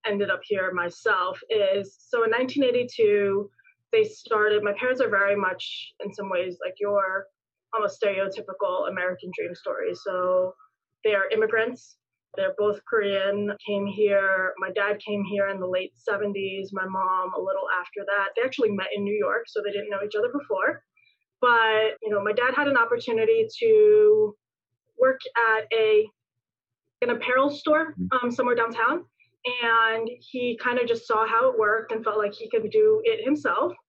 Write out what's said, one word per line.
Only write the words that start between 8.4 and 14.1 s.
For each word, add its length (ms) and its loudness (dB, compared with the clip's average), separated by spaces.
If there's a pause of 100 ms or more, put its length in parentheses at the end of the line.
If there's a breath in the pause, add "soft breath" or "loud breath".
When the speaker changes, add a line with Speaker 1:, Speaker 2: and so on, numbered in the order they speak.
Speaker 1:
American 480 -6
dream 200 -6
story. 380 -6
So 600 -2 (480 soft breath)
they 120 0
are 160 0
immigrants. 680 -2 (400)
They're 220 -2
both 260 0
Korean, 720 -2 (100)
came 200 -2
here. 720 2